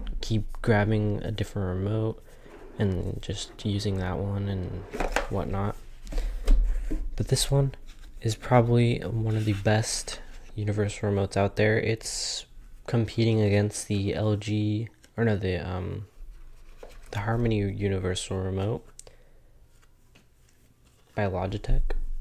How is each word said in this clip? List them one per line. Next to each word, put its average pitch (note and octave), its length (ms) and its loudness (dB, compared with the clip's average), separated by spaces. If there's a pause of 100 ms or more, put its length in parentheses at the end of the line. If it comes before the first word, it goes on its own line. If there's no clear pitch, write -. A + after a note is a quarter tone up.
(220)
keep - 400 -2
grabbing G#2+ 600 2
a - 80 -4
different G2+ 380 -4
remote G#2+ 560 -2 (540)
and F#2 420 -2
just - 460 -8
using G2+ 320 0
that F#2 180 -2
one G2+ 320 -2
and F#2 340 -4 (460)
whatnot. G2 480 -2 (1400)
But G#2 120 -2
this - 220 0
one C#3 240 4 (460)
is A2+ 140 0
probably A#2+ 640 4
one A2 360 0
of A2 80 0
the G#2+ 80 2
best G#2+ 640 2 (360)
universal G#2 560 0
remotes G2 260 2
out G2 200 2
there. G#2+ 220 4
It's - 680 -4 (400)
competing A2+ 560 2
against G2+ 440 2
the G2+ 280 0
L G#2+ 220 2
G, G#2+ 520 0 (260)
or A#2 100 0
no, G#2+ 120 4
the, F#2 220 0
um, F2+ 480 -6 (1040)
the G#2 80 -6
Harmony A2+ 400 2
universal G2 800 0
remote F#2+ 440 -2 (2250)
by G#2 100 0
Logitech. F#2+ 580 2 (380)